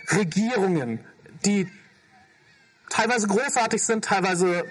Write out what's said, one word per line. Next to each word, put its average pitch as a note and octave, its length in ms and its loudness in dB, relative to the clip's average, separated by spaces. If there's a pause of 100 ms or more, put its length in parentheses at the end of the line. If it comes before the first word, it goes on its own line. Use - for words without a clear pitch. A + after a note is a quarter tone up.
(120)
Regierungen, F#3 880 0 (460)
die G3+ 260 2 (1160)
teilweise A3+ 400 0
großartig A3+ 520 0
sind, A3 220 -2
teilweise F3+ 680 0